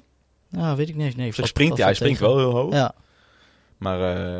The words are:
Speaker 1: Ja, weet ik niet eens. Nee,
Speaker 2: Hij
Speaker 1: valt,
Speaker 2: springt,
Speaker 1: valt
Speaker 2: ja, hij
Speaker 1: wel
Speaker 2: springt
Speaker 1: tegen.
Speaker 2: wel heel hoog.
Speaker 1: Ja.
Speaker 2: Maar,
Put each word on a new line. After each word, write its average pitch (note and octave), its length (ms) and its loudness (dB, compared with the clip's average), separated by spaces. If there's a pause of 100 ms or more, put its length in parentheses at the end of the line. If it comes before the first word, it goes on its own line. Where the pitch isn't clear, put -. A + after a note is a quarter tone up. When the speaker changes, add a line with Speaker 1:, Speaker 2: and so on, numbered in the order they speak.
(600)
Speaker 1:
Ja, D#3 160 -2
weet D3+ 120 -2
ik E3 60 -10
niet D3+ 100 -4
eens. C3 120 -2
Nee, B2+ 100 -4
Speaker 2:
Hij A2 80 -6
Speaker 1:
valt, A2+ 140 -2
Speaker 2:
springt, D3 280 2
Speaker 1:
valt G2+ 120 4
Speaker 2:
ja, G2 120 4
hij A2+ 80 2
Speaker 1:
wel A2+ 80 0
Speaker 2:
springt - 20 -4
Speaker 1:
tegen. G#2 160 4 (180)
Speaker 2:
wel - 0 -
heel A#2+ 100 2
hoog. D#3+ 100 -4
Speaker 1:
Ja. C3+ 220 0 (840)
Speaker 2:
Maar, F#2 380 -2 (240)